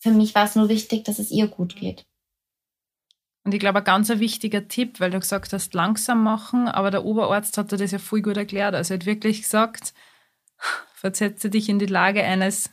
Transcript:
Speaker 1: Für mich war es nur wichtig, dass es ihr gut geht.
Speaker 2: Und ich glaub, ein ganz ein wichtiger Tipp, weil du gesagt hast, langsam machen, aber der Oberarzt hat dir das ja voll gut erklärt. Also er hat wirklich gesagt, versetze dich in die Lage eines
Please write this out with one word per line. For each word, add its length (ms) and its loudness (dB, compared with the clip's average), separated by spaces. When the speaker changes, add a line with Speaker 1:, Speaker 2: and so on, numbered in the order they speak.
Speaker 1:
Für 120 2
mich 240 6
war 100 8
es 100 -2
nur 140 6
wichtig, 360 0
dass 120 -6
es 140 -6
ihr 160 2
gut 280 -6
geht. 300 -8
Speaker 2:
Und 80 0
ich 60 0
glaub, 160 2
ein 80 2
ganz 280 4
ein 80 0
wichtiger 480 -2
Tipp, 320 -4
weil 120 2
du 80 -2
gesagt 340 -6
hast, 200 -6
langsam 500 0
machen, 440 0
aber 240 0
der 120 -2
Oberarzt 540 -2
hat 140 -4
dir 60 -4
das 140 -2
ja 80 -4
voll 220 -2
gut 160 -2
erklärt. 380 -2
Also 180 -2
er 60 -4
hat 80 -8
wirklich 340 -2
gesagt, 520 -2
versetze 560 -4
dich 180 0
in 120 2
die 80 0
Lage 360 2
eines 500 0